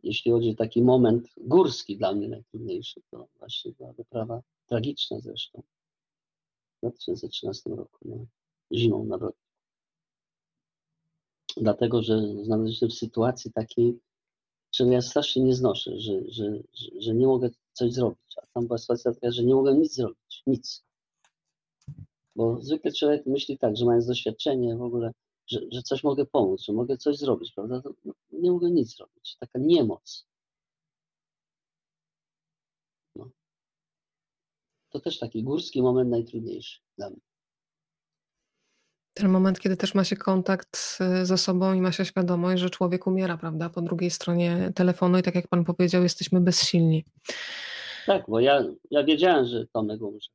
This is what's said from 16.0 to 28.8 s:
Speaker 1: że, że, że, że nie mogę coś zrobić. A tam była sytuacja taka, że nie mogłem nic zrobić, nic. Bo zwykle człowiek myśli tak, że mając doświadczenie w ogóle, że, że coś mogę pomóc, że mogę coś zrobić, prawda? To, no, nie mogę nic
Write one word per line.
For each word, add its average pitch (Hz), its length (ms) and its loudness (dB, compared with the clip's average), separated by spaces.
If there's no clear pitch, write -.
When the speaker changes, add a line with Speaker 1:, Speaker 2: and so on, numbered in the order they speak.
Speaker 1:
że, 101 280 -4
że, 107 340 -6
że, - 260 -16
że 113 160 -2
nie 123 120 4
mogę 127 240 2
coś 120 200 -2
zrobić. 120 440 -2
A - 180 -16
tam 120 120 -2
była 117 120 -4
sytuacja 120 360 -2
taka, 120 160 -2
że 120 140 -2
nie 131 100 6
mogłem 135 260 4
nic 156 140 0
zrobić, - 520 -8
nic. - 380 -4
Bo 117 260 0
zwykle 147 300 -4
człowiek 147 340 0
myśli 139 320 -2
tak, 110 180 0
że 120 80 0
mając 120 220 4
doświadczenie 123 720 -2
w 120 60 -6
ogóle, 117 300 -4
że, 113 140 -4
że 123 100 -8
coś 139 220 -4
mogę 139 220 2
pomóc, 98 360 0
że 104 100 -6
mogę 123 240 -2
coś 143 200 0
zrobić, 123 360 -2
prawda? 120 280 -8
To, 139 140 -14
no, 147 80 -10
nie 175 180 0
mogę 175 200 2
nic 139 260 0